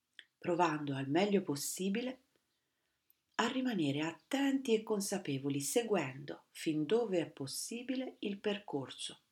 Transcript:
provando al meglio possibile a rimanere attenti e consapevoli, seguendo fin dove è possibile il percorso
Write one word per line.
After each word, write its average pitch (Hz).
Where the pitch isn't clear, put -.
provando 156
al 135
meglio 190
possibile 196
a 240
rimanere 202
attenti 269
e 214
consapevoli, 143
seguendo 143
fin 151
dove 208
è 147
possibile 254
il 202
percorso -